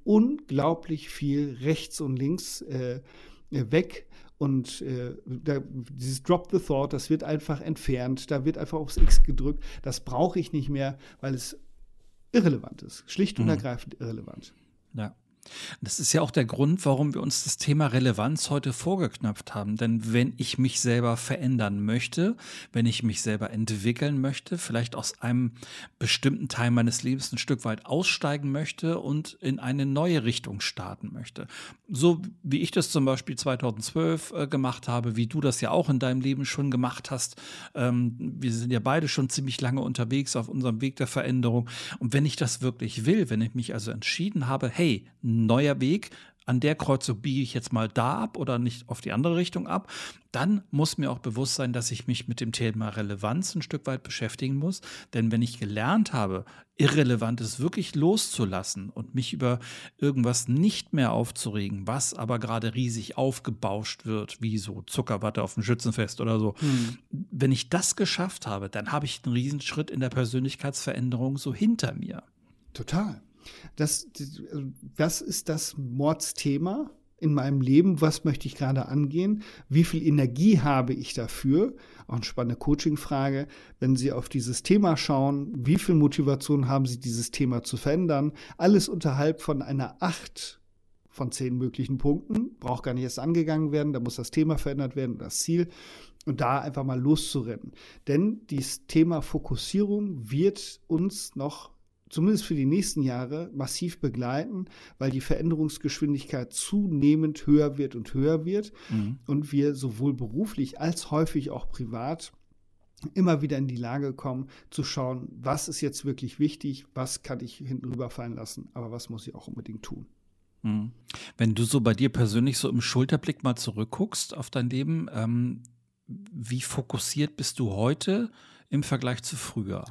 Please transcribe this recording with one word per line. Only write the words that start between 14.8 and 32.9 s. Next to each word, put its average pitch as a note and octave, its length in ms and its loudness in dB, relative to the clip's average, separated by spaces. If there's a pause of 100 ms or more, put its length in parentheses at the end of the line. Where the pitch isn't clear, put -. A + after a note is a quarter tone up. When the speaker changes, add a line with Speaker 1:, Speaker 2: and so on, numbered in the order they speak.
Speaker 2:
Ja. G#2+ 220 -6 (640)
Das - 220 -4
ist C3+ 100 2
ja D#3 100 6
auch C3 100 0
der C3+ 120 4
Grund, C#3 420 2
warum C#3+ 280 4
wir - 80 -2
uns A2+ 240 -2
das - 100 0
Thema D3 320 2
Relevanz B2+ 640 2
heute C#3+ 240 0
vorgeknöpft D#3+ 840 -2
haben. G#2+ 220 -2
Denn A2+ 340 0
wenn A#2+ 240 4
ich - 220 -4
mich B2+ 240 2
selber A#2+ 340 2
verändern A2+ 680 0
möchte, E3 500 0 (380)
wenn A#2 120 4
ich A#2 160 2
mich A2 200 0
selber G#2+ 300 -2
entwickeln A2+ 680 0
möchte, C3+ 380 -4
vielleicht A#2 360 -4
aus - 280 -8
einem A#2+ 320 0 (460)
bestimmten - 500 0
Teil A#2+ 220 2
meines A#2+ 320 4
Lebens C3 280 -2
ein B2 60 -4
Stück - 260 -2
weit G#2+ 220 -4
aussteigen C#3+ 680 0
möchte D#3 480 -2
und D3 400 -4
in C3+ 200 -2
eine C3+ 260 0
neue D3 400 2
Richtung G#2+ 340 -2
starten - 540 -8
möchte. - 340 -12 (400)
So E3 340 4 (220)
wie C#3 160 0
ich - 120 0
das - 200 0